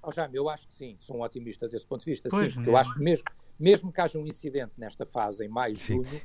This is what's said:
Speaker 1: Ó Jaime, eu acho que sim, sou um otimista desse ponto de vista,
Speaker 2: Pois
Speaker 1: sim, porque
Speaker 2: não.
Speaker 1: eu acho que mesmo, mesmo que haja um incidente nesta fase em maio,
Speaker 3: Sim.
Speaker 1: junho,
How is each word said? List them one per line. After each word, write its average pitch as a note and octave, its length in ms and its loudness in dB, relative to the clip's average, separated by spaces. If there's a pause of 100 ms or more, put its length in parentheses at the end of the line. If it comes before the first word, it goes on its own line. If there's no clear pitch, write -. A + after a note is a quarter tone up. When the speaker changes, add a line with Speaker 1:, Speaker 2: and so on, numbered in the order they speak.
Speaker 1:
Ó D#3+ 80 -6
Jaime, D3 260 -2
eu C#3+ 120 2
acho D3+ 200 -6
que - 60 -20
sim, A#2 260 -14
sou B2+ 160 -10
um A#2 60 -2
otimista A#2 460 -6
desse A#2 180 -8
ponto C3 180 -8
de E3 60 -4
vista, - 200 -4
Speaker 2:
Pois G3 180 2
Speaker 1:
sim, C3+ 80 -4
porque A#2+ 140 0
Speaker 2:
não. A#2 60 8
Speaker 1:
eu C3 40 10
acho B2+ 140 2
que D3 80 -4
mesmo, D#3+ 220 2 (360)
mesmo F3+ 320 6
que - 80 -2
haja D#3+ 180 0
um D3+ 80 -6
incidente C#3 520 -6
nesta A2+ 280 -10
fase G#2+ 380 -4
em G#2 40 -8
maio, A2+ 280 -2
Speaker 3:
Sim. A2+ 280 -2
Speaker 1:
junho, C#3+ 200 -8